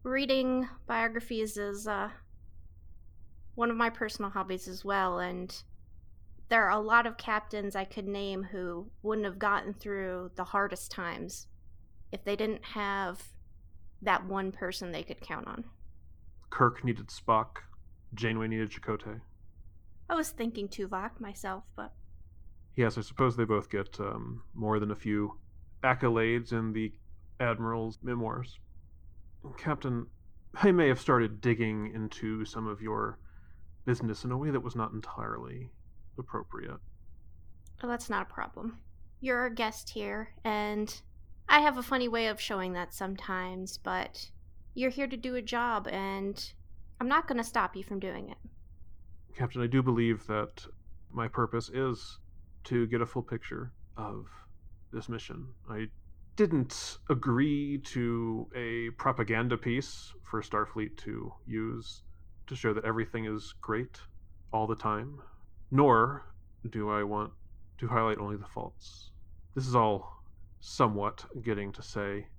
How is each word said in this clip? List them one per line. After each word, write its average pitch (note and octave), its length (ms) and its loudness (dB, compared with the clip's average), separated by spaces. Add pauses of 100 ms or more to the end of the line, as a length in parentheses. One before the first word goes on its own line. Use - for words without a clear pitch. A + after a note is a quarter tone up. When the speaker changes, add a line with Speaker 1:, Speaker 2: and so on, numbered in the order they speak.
Speaker 1:
Reading B3+ 640 4 (200)
biographies A3+ 680 0
is, G#3 320 -2
uh, G#3 220 0 (1400)
one A#3 160 2
of A#3 80 0
my A#3 140 4
personal G#3+ 400 -2
hobbies F#3+ 360 -2
as F#3 160 -8
well, F#3+ 360 2
and F3+ 420 -4 (880)
there A3+ 140 8
are F#3 80 6
a G#3+ 80 6
lot A3+ 260 8
of A3+ 120 -2
captains G#3+ 580 -2
I F#3+ 80 2
could F#3+ 240 -6
name G3 360 -2
who F#3 460 -4 (120)
wouldn't G#3+ 240 2
have G3 140 -4
gotten G3+ 340 2
through F#3 600 -4
the F3+ 100 -2
hardest G3 460 2
times F3 560 -6 (640)
if G3+ 120 -6
they G3+ 120 2
didn't G#3+ 280 -2
have G3 580 -2 (800)
that F#3 240 4
one F#3+ 260 0
person F#3 400 -4
they D#3 120 -4
could - 160 -8
count - 280 -6
on. - 180 -6 (840)
Speaker 2:
Kirk - 340 6
needed A2 240 0
Spock. - 500 2 (560)
Janeway A2 340 2
needed A2 240 2
Chakotay. A2 480 -4 (880)
Speaker 1:
I E4+ 60 2
was D#4 140 2
thinking A3+ 400 -2
Tuvok G3 500 -4
myself, G3 440 -6 (120)
but - 180 -8 (840)
Speaker 2:
Yes, A#2 200 6
I A2+ 40 -2
suppose A#2+ 340 4
they A#2+ 80 4
both G#2+ 280 4
get, G2 280 -2
um, A2+ 440 -4 (100)
more G#2+ 260 4
than G#2 120 2
a G#2 40 0
few G#2 440 0 (440)
accolades A#2+ 720 6
in A2+ 200 2
the A2 200 0 (460)
Admiral's A2+ 640 0
memoirs. A#2+ 560 -2 (1000)
Captain, C3 480 -2 (560)
I G3+ 100 10
may E3+ 160 10
have C3 140 6
started A2+ 400 6
digging A2 520 4
into A2 520 -2
some A2 220 -4
of G#2 120 -4
your A2 380 0 (640)
business A#2 400 2
in B2 80 0
a B2+ 60 0
way D3 140 2
that C3+ 80 4
was A2+ 160 -4
not A2 160 2
entirely A2+ 800 -6 (460)
appropriate. A2+ 600 -6 (1040)
Speaker 1:
Oh, B3 40 -4
that's A#3+ 220 -4
not G3+ 140 0
a - 100 -10
problem. A3+ 460 -6 (400)
You're B3+ 260 2
a A#3+ 80 -2
guest A3+ 360 -2
here, G#3 440 -4 (100)
and G#3 560 0 (500)
I D4 100 12
have D4 180 8
a B3 60 -2
funny B3 240 2
way A3+ 200 4
of G#3 140 0
showing F#3 320 0
that F3 200 -2
sometimes, F#3 840 -4
but - 520 -2 (440)
you're C4 160 2
here C4+ 180 0
to B3+ 100 -4
do B3+ 180 -4
a B3 60 0
job, A#3 460 0
and G3 680 -2 (460)
I'm A#3+ 80 0
not D4+ 200 6
gonna A#3+ 160 2
stop A3 320 0
you G3 80 -6
from G3+ 160 -4
doing F#3+ 300 -6
it. - 80 -10 (1000)
Speaker 2:
Captain, B2 260 0
I A#2+ 60 4
do C3 160 6
believe A#2 440 4
that - 380 -2 (460)
my A#2 160 0
purpose A#2 420 2
is C3 500 -2 (460)
to A#2+ 220 4
get A#2 140 4
a A#2 40 6
full B2 160 -2
picture - 500 -4 (240)
of G#2 320 -6 (640)
this A2+ 160 -6
mission. A#2 400 -6 (220)
I A2 180 -2 (480)
didn't D#3+ 600 4 (120)
agree C#3+ 680 4
to A#2 760 0
a A#2 360 -2
propaganda A#2 680 4
piece - 560 -2 (100)
for G#2+ 180 -2
Starfleet G#2+ 560 0
to A2 360 -6 (120)
use A2+ 580 -4 (440)
to C3 80 -6
show A#2 180 4
that G#2+ 120 0
everything A2 400 2
is G#2+ 360 -4
great A#2 380 -2 (520)
all A2 160 2
the A2+ 80 2
time, A2 440 0 (520)
nor C3 640 8 (360)
do G#2+ 200 0
I G#2 140 4
want G#2 280 0 (480)
to B2 80 0
highlight A2+ 320 6
only G#2 180 -2
the G2+ 100 -8
faults. - 640 -10 (440)
This C3 120 0
is B2 80 2
all G#2+ 480 6 (360)
somewhat G#2 640 2 (180)
getting G#2 300 0
to - 80 -10
say. G2+ 460 -4 (120)